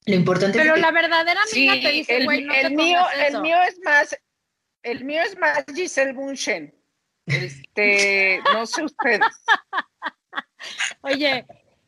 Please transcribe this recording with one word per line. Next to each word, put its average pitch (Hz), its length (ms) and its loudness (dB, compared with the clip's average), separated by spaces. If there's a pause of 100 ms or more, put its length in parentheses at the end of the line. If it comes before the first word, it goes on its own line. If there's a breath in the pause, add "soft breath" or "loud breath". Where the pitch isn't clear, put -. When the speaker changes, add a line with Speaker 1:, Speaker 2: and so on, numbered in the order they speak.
Speaker 1:
Lo 202 80 2
importante 185 420 2
es 311 80 4
Speaker 2:
Pero 311 120 4
Speaker 1:
que 381 40 2
Speaker 2:
la 330 120 4
verdadera 330 500 2 (100)
amiga 269 220 2
Speaker 3:
Sí, 254 80 -2
Speaker 2:
te 294 100 2
dice, 285 240 -2
Speaker 3:
el - 80 2
Speaker 2:
"Güey, 294 160 0
Speaker 3:
mi-, 285 60 -10
Speaker 2:
no 294 80 -4
te 269 80 4
Speaker 3:
el 269 120 -2
mío, 339 260 2
Speaker 2:
pongas 349 180 0
Speaker 3:
el 294 80 2
Speaker 2:
eso". 294 160 -2
Speaker 3:
mío 330 140 0 (120)
es 381 160 -8
más, 294 340 2 (640)
el 233 220 -6
mío 294 220 -4
es 392 120 -10
más 302 240 0 (120)
Giselle 269 400 -2
Bunchen. 262 600 -8 (500)
Este, 196 1160 0 (120)
no 226 140 0
sé 339 160 -6
ustedes. 254 380 -2 (260)
Speaker 2:
<laughs> - 1600 -6
Oye, 277 440 -2 (420)